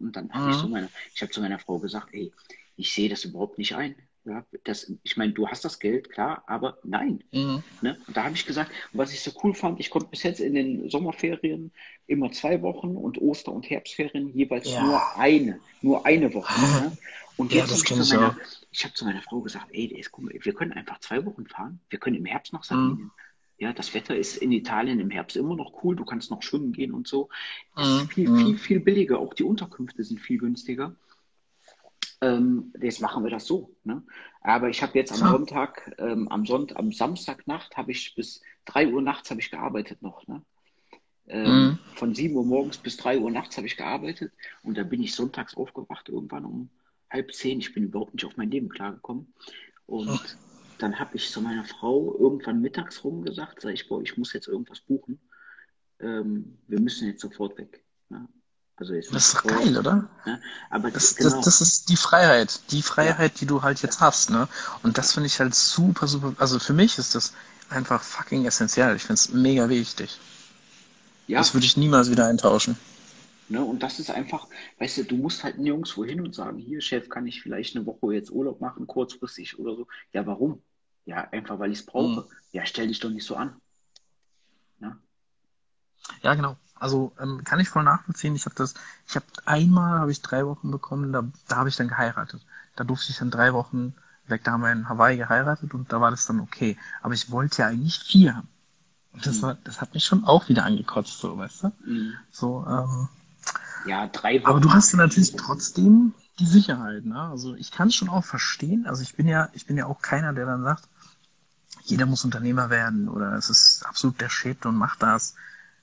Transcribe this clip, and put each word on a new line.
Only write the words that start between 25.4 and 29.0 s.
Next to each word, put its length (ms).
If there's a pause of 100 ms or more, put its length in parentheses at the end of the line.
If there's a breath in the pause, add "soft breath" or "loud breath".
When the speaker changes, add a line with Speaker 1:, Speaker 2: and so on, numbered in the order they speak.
Speaker 1:
noch 280
cool, 120
du 80
kannst 260
noch 120
schwimmen 300
gehen 200
und 160
so. 200 (480 loud breath)
Das 160
ist 100
Speaker 2:
Mhm. 100
Speaker 1:
viel, 200
Speaker 2:
Mhm. 20
Speaker 1:
viel, 240
viel 220
billiger, 400